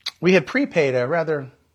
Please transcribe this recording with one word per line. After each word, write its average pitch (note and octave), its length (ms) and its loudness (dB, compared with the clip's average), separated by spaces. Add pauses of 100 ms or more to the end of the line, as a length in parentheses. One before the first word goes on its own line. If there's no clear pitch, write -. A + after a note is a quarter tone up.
(220)
we F3 100 4
had F3+ 140 4
prepaid D3 480 0
a B2 120 0
rather D3+ 440 -4 (240)